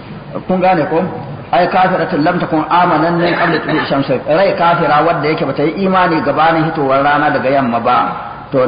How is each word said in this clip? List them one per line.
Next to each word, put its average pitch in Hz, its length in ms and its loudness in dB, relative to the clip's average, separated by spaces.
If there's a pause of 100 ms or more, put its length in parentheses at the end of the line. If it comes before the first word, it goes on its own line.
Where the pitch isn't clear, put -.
(480)
Kun 185 120 0
gane 180 300 4
ko? 160 100 0 (520)
Ai 170 160 2
kafiratun 180 560 0
lam 175 160 0
takun 156 300 0
amanan 170 480 2
min 170 160 0
qabl 165 300 0
tulu'i - 240 -2
shamsi, 135 400 0
rai 170 300 2
kafira 160 480 2
wadda 156 240 0
yake 156 160 -2
ba 135 80 -4
ta 143 100 -2
yi 165 220 -2
imani 175 360 2
gabanin 156 440 2
hitowar 139 380 0
rana 147 280 2
daga 127 180 -2
yamma 127 300 0
ba, 120 180 2 (540)
to 127 160 2